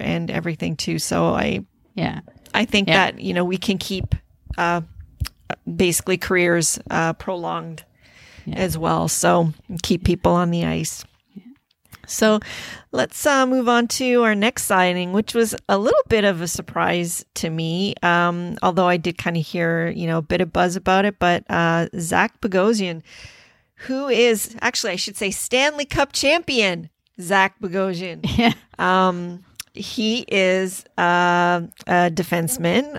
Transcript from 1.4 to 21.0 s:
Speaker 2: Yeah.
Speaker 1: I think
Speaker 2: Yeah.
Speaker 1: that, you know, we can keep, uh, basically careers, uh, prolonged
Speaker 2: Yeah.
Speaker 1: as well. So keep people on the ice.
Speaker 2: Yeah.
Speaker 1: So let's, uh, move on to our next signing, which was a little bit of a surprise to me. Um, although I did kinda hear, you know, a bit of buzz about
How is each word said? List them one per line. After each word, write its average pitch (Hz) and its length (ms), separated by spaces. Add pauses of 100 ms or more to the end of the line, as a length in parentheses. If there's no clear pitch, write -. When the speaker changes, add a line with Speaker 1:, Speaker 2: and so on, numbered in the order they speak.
Speaker 2:
Yeah. 170 260 (340)
Speaker 1:
I 202 120
think 202 220
Speaker 2:
Yeah. 165 240
Speaker 1:
that, - 100
you 185 120
know, 175 120
we 185 120
can 190 200
keep, - 380 (420)
uh, 175 240 (920)
basically 180 420
careers, 175 600 (100)
uh, 165 240
prolonged 165 720 (640)
Speaker 2:
Yeah. 156 120
Speaker 1:
as 175 200
well. 165 300
So 170 460 (300)
keep 175 200
people 175 280
on 175 200
the 170 140
ice. 160 380 (300)
Speaker 2:
Yeah. 190 100 (640)
Speaker 1:
So 214 320 (520)
let's, - 340
uh, 269 200
move 254 240
on 240 180
to 247 360
our 214 120
next 208 300
signing, 180 460
which 214 220
was 226 220 (120)
a 196 100
little 311 300
bit 214 160
of 185 180
a 175 60
surprise 170 800 (100)
to - 140
me. 165 440 (100)
Um, 175 600
although 180 240
I 180 100
did 170 200
kinda 170 220
hear, 170 500
you 170 180
know, 165 120
a 160 40
bit 175 180
of 170 120
buzz 180 220
about 190 300